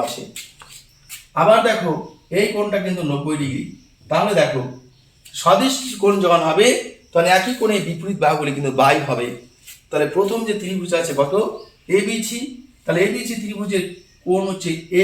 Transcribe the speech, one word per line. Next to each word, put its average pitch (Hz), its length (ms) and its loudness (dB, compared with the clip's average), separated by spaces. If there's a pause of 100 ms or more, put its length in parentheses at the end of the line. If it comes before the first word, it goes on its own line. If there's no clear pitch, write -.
আছে। - 180 -8 (1200)
আবার 214 260 6
দেখো, 180 240 0 (480)
এই 214 140 2
কোণটা 208 320 -2
কিন্তু 180 160 -4 (100)
নব্বই 147 300 -2
ডিগ্রি। 131 220 -4 (460)
তাহলে 196 320 2
দেখো, 135 200 0 (800)
সদৃশ 202 340 4 (260)
কোণ 202 120 6 (100)
যখন 170 260 4
হবে, 190 180 6 (440)
তখন 170 160 2 (100)
একই 220 220 0
কোণে 214 160 2 (120)
বিপরীত 170 360 -6
বাহুগুলি 151 340 2
কিন্তু 139 140 -2
বাই 135 260 4 (120)
হবে। 123 180 -2 (600)
তাহলে 151 260 0
প্রথম 202 320 0
যে 208 140 -2
ত্রিভুজ 180 320 -6
আছে 165 280 0
কত? 139 120 0 (640)
এবিসি। 220 420 -2 (440)
তাহলে 165 240 0
এবিসি 233 340 -6
ত্রিভুজের 196 420 -4 (420)
কোণ 185 240 2
হচ্ছে 180 200 -6 (300)
এ - 40 6